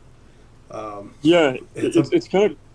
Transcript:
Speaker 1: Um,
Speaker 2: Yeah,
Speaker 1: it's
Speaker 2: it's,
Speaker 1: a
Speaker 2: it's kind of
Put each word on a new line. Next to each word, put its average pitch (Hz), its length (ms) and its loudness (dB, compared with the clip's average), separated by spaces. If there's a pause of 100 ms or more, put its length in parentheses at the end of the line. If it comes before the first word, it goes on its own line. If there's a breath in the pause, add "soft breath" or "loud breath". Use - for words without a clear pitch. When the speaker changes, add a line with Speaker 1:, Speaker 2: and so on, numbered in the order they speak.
(680 soft breath)
Speaker 1:
Um, 107 520 -16
Speaker 2:
Yeah, 151 340 4 (200)
Speaker 1:
it's - 200 -4
Speaker 2:
it's, 147 160 0
Speaker 1:
a - 40 2
Speaker 2:
it's 170 120 -2
kind 196 240 0
of - 60 -16 (180)